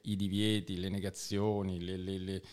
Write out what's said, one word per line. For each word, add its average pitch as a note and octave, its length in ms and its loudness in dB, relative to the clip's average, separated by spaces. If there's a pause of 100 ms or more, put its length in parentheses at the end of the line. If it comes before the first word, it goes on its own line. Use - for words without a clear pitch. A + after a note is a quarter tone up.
i G#2 120 0
divieti, G2 640 2
le F#2+ 100 -2
negazioni, G2 920 0
le, F#2 140 -4
le, F#2+ 200 -2
le, F#2+ 360 -4